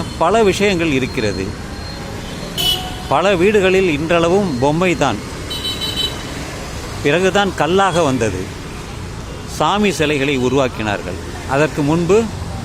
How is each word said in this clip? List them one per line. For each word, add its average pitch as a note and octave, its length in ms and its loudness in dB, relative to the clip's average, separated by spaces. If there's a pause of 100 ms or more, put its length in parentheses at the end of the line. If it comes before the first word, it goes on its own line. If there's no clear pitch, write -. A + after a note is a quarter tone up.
(160)
பல F#3+ 260 4
விஷயங்கள் F#3 500 2
இருக்கிறது. G#2+ 520 0 (1600)
பல E3+ 300 4
வீடுகளில் F#3 540 4
இன்றளவும் E3+ 680 2
பொம்மை D#3+ 380 2
தான், A#2+ 220 0 (1800)
பிறகுதான் F#3 560 2
கல்லாக F3 480 2
வந்தது. A#2 400 0 (1080)
சாமி F#3+ 420 2
சிலைகளை D3 460 0
உருவாக்கினார்கள். A2 800 0 (300)
அதற்கு D3 340 0
முன்பு E3 360 4 (460)